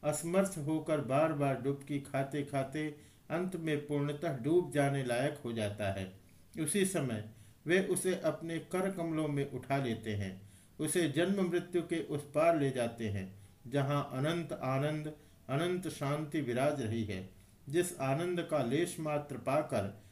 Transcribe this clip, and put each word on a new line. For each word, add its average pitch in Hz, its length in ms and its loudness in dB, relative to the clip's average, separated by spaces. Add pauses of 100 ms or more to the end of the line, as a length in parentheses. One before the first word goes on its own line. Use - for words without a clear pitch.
असमर्थ 170 540 2
होकर 151 440 0
बार 131 320 4
बार 139 280 2
डुबकी 139 380 -2
खाते 139 440 -2
खाते 143 520 -2 (340)
अंत 180 260 -2
में 156 320 -2
पूर्णतः 147 500 -2
डूब 151 340 4
जाने 139 320 4
लायक 123 420 0
हो 117 80 -2
जाता 104 380 0
है, 95 280 -6 (400)
उसी 185 260 2
समय 131 440 -2 (380)
वे 185 160 4
उसे 185 320 0
अपने 165 440 -2
कर 185 320 -2
कमलों 165 360 0
में 143 240 0
उठा 135 260 -2
लेते 113 380 -2
हैं, 95 340 -6 (300)
उसे 151 300 2
जन्म 180 400 2
मृत्यु 175 320 0
के 165 220 -2
उस 147 180 -4 (140)
पार 165 240 6
ले 139 100 4
जाते 117 400 -2
हैं, 95 260 -4 (320)
जहाँ 139 460 0
अनंत 160 400 -2
आनंद, 151 600 -2 (360)
अनंत 175 380 0
शांति 147 540 -2
विराज 135 400 2
रही 110 220 0
है, 95 260 -6 (400)
जिस 180 300 0
आनंद 165 420 0
का 151 220 0
लेश 156 360 0
मात्र 147 380 -2
पाकर 123 760 0